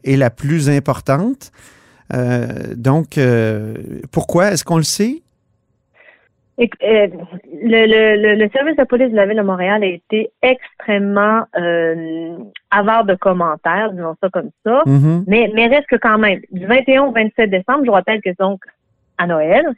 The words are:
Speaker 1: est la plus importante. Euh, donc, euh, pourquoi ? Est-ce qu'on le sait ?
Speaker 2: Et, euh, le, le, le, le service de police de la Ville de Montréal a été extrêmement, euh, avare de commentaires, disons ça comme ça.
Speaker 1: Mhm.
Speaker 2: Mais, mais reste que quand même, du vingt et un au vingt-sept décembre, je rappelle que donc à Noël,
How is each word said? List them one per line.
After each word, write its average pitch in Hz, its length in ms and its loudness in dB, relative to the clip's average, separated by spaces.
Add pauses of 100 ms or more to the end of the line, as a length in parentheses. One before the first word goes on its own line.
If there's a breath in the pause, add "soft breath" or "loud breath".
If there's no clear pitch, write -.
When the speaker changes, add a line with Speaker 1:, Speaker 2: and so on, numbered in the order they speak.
Speaker 1:
est 135 140 2
la 131 140 4
plus 143 380 -2
importante. 143 840 -2 (600 soft breath)
Euh, 123 640 -4
donc, 139 440 0
euh, 110 560 2 (360)
pourquoi ? 175 400 0
Est-ce - 140 -2
qu'on 165 140 0
le 160 40 2
sait ? 240 380 -2 (1400 soft breath)
Speaker 2:
Et, 240 120 0 (120)
euh, 208 260 2 (540)
le, 226 240 2
le, 220 360 2
le, 214 120 2 (100)
le 208 60 -2
service 294 260 -2
de 269 80 2
police 247 260 0
de 220 60 -2
la 202 100 4
Ville 214 100 -2
de 214 60 0
Montréal 190 400 -2
a 202 40 0
été 185 440 -4 (120)
extrêmement, 208 1040 0 (140)
euh, 165 760 -4 (340)
avare 214 340 2
de 196 100 2
commentaires, 180 800 -2
disons 170 280 -8
ça 190 100 -2
comme 175 200 -6 (140)
ça. 247 220 2
Speaker 1:
Mhm. 151 400 2
Speaker 2:
Mais, 214 280 2
mais 226 120 2
reste 285 220 2
que 247 80 2
quand 220 220 2
même, 208 220 0 (120)
du 185 140 -8
vingt 247 200 2
et 262 100 4
un 277 80 4
au 269 80 -2
vingt-sept 220 380 0
décembre, 240 340 0
je 240 60 0
rappelle 202 320 0
que 190 160 -2
donc 190 220 -2 (580)
à 175 80 -2
Noël, 175 400 2 (100)